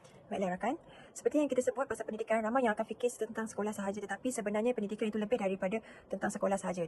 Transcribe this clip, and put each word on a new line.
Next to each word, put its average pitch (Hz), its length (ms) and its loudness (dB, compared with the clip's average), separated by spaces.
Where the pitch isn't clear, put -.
Baiklah 190 320 0
rakan, 233 240 0
seperti - 240 0
yang 294 160 4
kita - 80 4
sebut - 240 0
pasal 226 240 -4
pendidikan, 220 320 2
ramai 233 240 4
yang 214 80 6
akan 220 160 -2
fikir 240 240 0
tentang 220 320 -2
sekolah 214 320 -2
sahaja, 196 240 -2
tetapi 202 320 -4
sebenarnya 214 400 2
pendidikan 214 320 -2
itu 214 160 0
lebih 208 160 0
daripada 196 480 0
tentang 202 240 -2
sekolah 196 240 2
sahaja, 185 320 -2